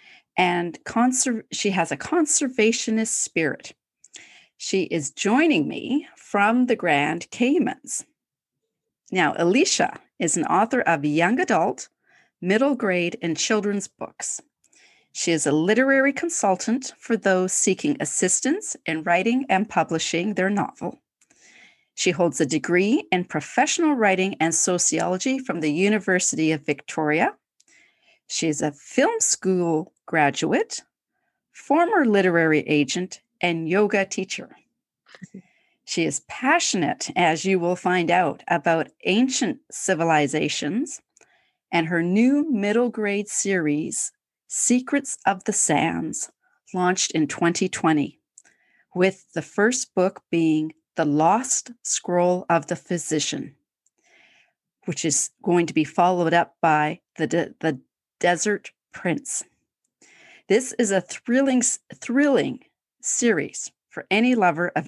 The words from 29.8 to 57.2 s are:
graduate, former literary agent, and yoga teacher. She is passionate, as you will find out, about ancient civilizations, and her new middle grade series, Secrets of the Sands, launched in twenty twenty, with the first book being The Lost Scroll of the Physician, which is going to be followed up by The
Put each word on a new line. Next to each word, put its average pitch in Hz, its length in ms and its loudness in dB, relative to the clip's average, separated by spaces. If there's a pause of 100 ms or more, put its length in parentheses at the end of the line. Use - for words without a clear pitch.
graduate, 165 800 0 (680)
former 339 540 2
literary 170 560 4
agent, 151 600 -2 (220)
and 165 260 -2
yoga 202 360 2
teacher. - 500 -8 (1300)
She 170 200 -2
is 147 240 -2
passionate, 254 880 0
as 165 300 2
you 190 120 4
will 175 160 0
find 180 360 0
out, 175 380 0
about 165 400 0 (160)
ancient 226 560 0 (100)
civilizations, 156 1300 -2 (720)
and 165 160 0
her 170 140 0
new 254 480 2
middle 214 400 0
grade 202 380 -4
series, 165 840 -2 (340)
Secrets 254 720 0 (100)
of 190 180 0
the 208 100 -2
Sands, 165 760 -2 (440)
launched 185 380 0
in 156 160 0
twenty 175 400 0
twenty, - 520 -2 (760)
with 190 380 0
the 151 100 -4
first - 520 -2
book 185 360 0
being 160 440 2 (220)
The 160 100 0
Lost 175 640 2 (100)
Scroll 180 680 0
of 165 160 0
the 170 100 -6
Physician, - 800 -4 (1300)
which - 180 -6
is - 280 -2 (120)
going 170 220 2
to 156 100 -6
be 156 100 2
followed 175 500 2
up - 260 0
by 151 400 0 (160)
The 160 100 -2